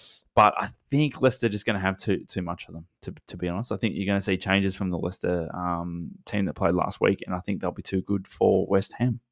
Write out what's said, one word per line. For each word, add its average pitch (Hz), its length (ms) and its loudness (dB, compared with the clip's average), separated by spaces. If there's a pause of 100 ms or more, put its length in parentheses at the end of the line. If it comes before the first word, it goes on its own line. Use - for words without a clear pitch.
(360)
But 107 220 8
I - 120 -4 (200)
think 143 320 2
Leicester 123 260 4
just 104 160 -2
gonna 104 140 0
have 95 180 0
too, - 280 -2
too - 180 -6
much 85 240 -6
of 85 80 -16
them, 82 120 -14 (160)
to, 80 120 -10 (140)
to - 80 -10
be 87 120 -4
honest. 92 220 -4
I 107 60 -2
think 95 180 -2
you're 95 120 -2
gonna 98 140 2
see 98 160 0
changes 95 380 2
from 92 160 -2
the 87 80 -2
Leicester, 90 560 -2
um, 87 460 -4 (240)
team 98 220 -2
that 82 80 -4
played 87 200 2
last 90 260 0
week, 101 240 2
and 92 120 -4
I - 20 -2
think 98 220 -4
they'll 90 100 -2
be 90 120 -10
too 92 200 -2
good 98 240 -2
for 98 400 4
West 98 320 0
Ham. 120 220 0 (120)